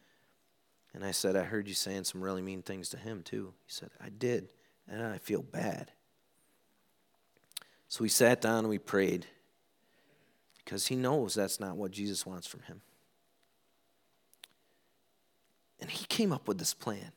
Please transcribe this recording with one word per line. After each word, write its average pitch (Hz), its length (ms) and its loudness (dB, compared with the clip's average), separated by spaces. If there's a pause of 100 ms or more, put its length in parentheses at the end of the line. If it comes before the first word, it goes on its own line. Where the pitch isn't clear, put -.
(960)
And 98 100 -8
I 98 60 -2
said, 95 240 2
"I 95 80 4
heard 101 240 -2
you 98 80 -6
saying 95 300 -2
some 92 180 -4
really 95 200 -2
mean 95 200 -6
things 92 280 -8
to - 60 -10
him, 104 280 -10
too." 101 300 -6 (120)
He - 60 -18
said, - 180 -10 (100)
"I 101 80 -12
did, 110 440 -2 (340)
and 110 160 -6
I 110 160 -4
feel - 240 -2
bad." - 480 -4 (2000)
So - 140 -4
we 110 60 4
sat 120 320 8
down 113 200 4
and 110 80 2
we 101 100 2
prayed - 480 2 (1300)
because - 280 -2
he 127 100 2
knows 127 380 4
that's 98 240 2
not 92 180 -4
what 98 140 -2
Jesus 101 360 -2
wants 92 200 -10
from - 160 -14
him. 87 200 -16 (3000)
And 170 100 -10
he - 160 -6
came 208 260 4
up - 140 -4
with 107 120 2
this 165 160 0
plan. - 420 -6